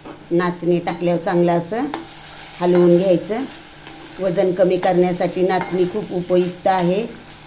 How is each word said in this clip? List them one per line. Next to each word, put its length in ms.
नाचणी 480
टाकल्यावर 420
चांगलं 300
असं 340
हलवून 440
घ्यायचं. 460
वजन 320
कमी 240
करण्यासाठी 640
नाचणी 440
खूप 280
उपयुक्त 540
आहे. 380